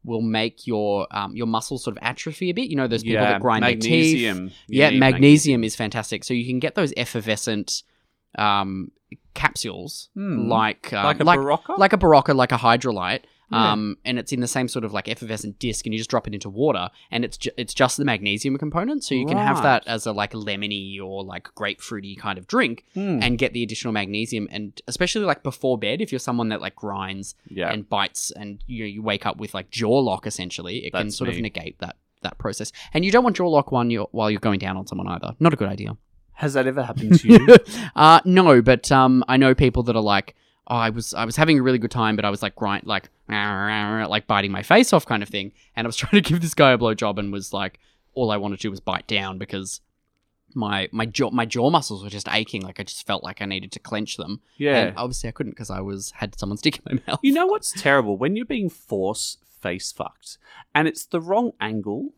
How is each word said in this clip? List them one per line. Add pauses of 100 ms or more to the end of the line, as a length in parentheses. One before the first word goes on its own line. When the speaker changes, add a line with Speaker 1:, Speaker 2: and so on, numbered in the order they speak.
Speaker 1:
will
make
your,
um,
your
muscles
sort
of
atrophy
a
bit.
You
know,
those
people
Speaker 2:
Yeah,
Speaker 1:
that
grind
Speaker 2:
magnesium.
Speaker 1:
their
teeth. (120)
Speaker 2:
You
Speaker 1:
Yeah,
Speaker 2:
need
Speaker 1:
magnesium (400)
Speaker 2:
magnesium.
Speaker 1:
is
fantastic.
So
you
can
get
those
effervescent, (560)
um, (440)
capsules,
Speaker 2:
Hmm.
Speaker 1:
like,
um,
Speaker 2:
Like
a
Speaker 1:
like,
Speaker 2:
Berocca?
Speaker 1:
like
a
Berocca,
like
a
Hydralyte. (320)
Speaker 2:
Yeah.
Speaker 1:
Um,
and
it's
in
the
same
sort
of,
like,
effervescent
disc,
and
you
just
drop
it
into
water, (220)
and
it's
ju-,
it's
just
the
magnesium
component,
so
you
can
have
Speaker 2:
Right.
Speaker 1:
that
as
a,
like,
lemony
or,
like,
grapefruity
kind
of
drink (100)
Speaker 2:
Hmm.
Speaker 1:
and
get
the
additional
magnesium,
and
especially,
like,
before
bed,
if
you're
someone
that,
like,
grinds (140)
Speaker 2:
Yeah.
Speaker 1:
and
bites,
and,
you
know,
you
wake
up
with,
like,
jaw
lock,
essentially,
it
can
Speaker 2:
That's
Speaker 1:
sort
of
Speaker 2:
me.
Speaker 1:
negate
that, (260)
that
process. (240)
And
you
don't
want
jaw
lock
one
you're,
while
you're
going
down
on
someone
either.
Not
a
good
idea. (380)
Speaker 2:
Has
that
ever
happened
to
you? (200)
Speaker 1:
<laughs>
Uh,
no,
but,
um,
I
know
people
that
are
like, (320)
"Oh,
I
was,
I
was
having
a
really
good
time,
but
I
was,
like,
grind-,
like,
<laughs>
like,
biting
my
face
off
kind
of
thing, (240)
and
I
was
<laughs>
trying
to
give
this
guy
a
blowjob
and
was
like, (360)
all
I
wanted
to
do
was
bite
down
because (720)
my,
my
jaw,
my
jaw
muscles
were
just
aching,
like,
I
just
felt
like
I
needed
to
clench
them." (160)
Speaker 2:
Yeah.
Speaker 1:
And
obviously
I
couldn't
'cause
I
was,
had
someone's
dick
in (140)
my
<laughs>
mouth.
Speaker 2:
You
know
what's
terrible?
When
you're
being
force (240)
face
fucked, (360)
and
it's
the
wrong
angle